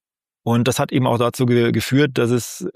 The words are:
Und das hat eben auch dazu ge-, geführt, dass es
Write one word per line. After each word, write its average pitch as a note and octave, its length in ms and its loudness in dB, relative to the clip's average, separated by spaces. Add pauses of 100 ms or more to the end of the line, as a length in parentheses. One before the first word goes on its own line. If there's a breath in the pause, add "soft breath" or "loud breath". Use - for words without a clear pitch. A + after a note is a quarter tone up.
(440)
Und A#2 220 2
das B2+ 120 0
hat C#3+ 140 -2
eben B2+ 140 0
auch A#2+ 120 0
dazu B2 260 0
ge-, A#2+ 280 2
geführt, C3+ 440 0
dass A#2+ 140 0
es - 460 -4